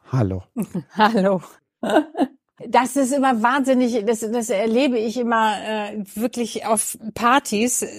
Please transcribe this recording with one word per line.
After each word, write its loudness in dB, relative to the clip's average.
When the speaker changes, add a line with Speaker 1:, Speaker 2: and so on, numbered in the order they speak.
Speaker 1:
hallo. 0
Speaker 2:
<laughs> -6
Hallo. 2
Das 2
ist 2
immer 2
wahnsinnig, 2
das, 0
das -4
erlebe 2
ich -2
immer, 0
äh, -6
wirklich -4
auf -2
Partys. 0